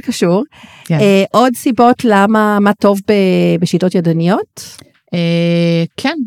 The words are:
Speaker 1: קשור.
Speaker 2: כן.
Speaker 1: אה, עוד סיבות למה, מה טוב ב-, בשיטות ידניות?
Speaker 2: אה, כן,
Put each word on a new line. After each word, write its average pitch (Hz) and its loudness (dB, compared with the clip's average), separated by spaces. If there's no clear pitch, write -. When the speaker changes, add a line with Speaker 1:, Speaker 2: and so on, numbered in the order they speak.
Speaker 1:
קשור. 202 -2
Speaker 2:
כן. 165 -2
Speaker 1:
אה, 196 2
עוד 247 2
סיבות 247 0
למה, 208 2
מה 202 2
טוב 202 0
ב-, 180 2
בשיטות 180 -2
ידניות? 170 -2
Speaker 2:
אה, 170 0
כן, 311 -6